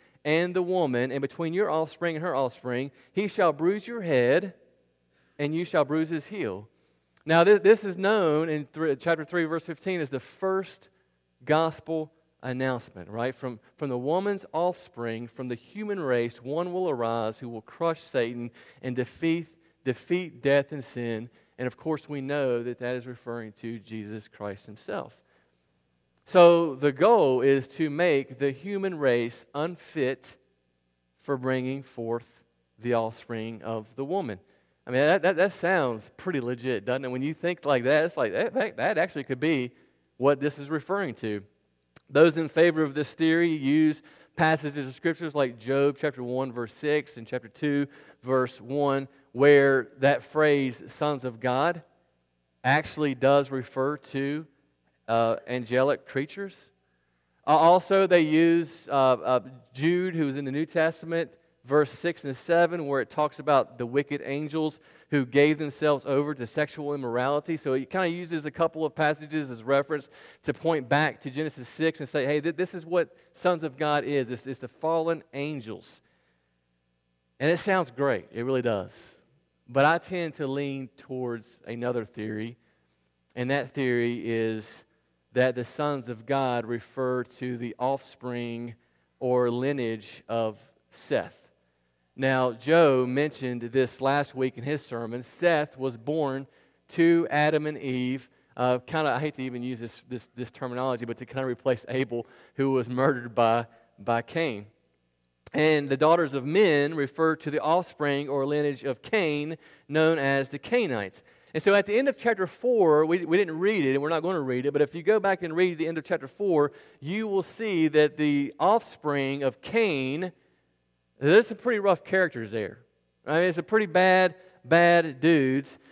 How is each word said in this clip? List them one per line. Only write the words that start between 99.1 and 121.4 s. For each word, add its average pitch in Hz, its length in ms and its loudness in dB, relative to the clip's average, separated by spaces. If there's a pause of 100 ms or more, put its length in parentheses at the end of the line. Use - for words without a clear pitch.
I 120 80 -2
hate 151 160 -6
to 135 80 -8
even 123 200 -8
use 123 160 -8
this, 113 300 -14
this, 123 260 -10
this 123 160 -10
terminology, 123 540 -4
but 117 140 -8
to 127 60 -14
kinda 135 200 -6
replace 123 420 -2
Abel, 120 400 -4 (280)
who 135 160 0
was 127 180 0
murdered 123 460 0
by, 117 320 4 (320)
by 117 240 0
Cain. 127 420 -4 (880)
And 151 360 4
the 135 80 2
daughters 156 360 4
of 131 120 -4
men 156 480 4
refer 160 440 0
to - 120 -10
the 147 120 -2
offspring 147 680 0
or 135 180 -2
lineage 147 380 -2
of 135 180 -6
Cain, 156 560 -2 (300)
known 160 320 2
as 139 300 0
the 143 100 -10
Cainites. 131 640 -2 (320)
And 156 100 -4
so 196 100 6
at 202 120 4
the 208 120 0
end 277 120 2
of 254 80 0
chapter 196 300 0
four, 180 580 4
we, 170 200 2
we 160 120 2
didn't 170 200 0
read 190 280 2
it, 131 80 4
and 139 80 0
we're 147 80 -2
not 160 140 0
gonna 175 180 -2
read 127 240 -2
it, 143 80 0
but 147 80 4
if 143 120 0
you 170 100 -10
go 208 180 2
back 190 200 0
and 165 140 -6
read 180 220 2
the 156 100 -2
end 165 100 -4
of 151 60 -6
chapter 147 240 -4
four, 151 460 2 (260)
you 202 280 -4
will 196 160 0
see 190 440 0
that 151 300 2
the 143 420 0
offspring 143 800 0
of 135 200 -2
Cain, 165 720 -2 (840)
there's 180 300 6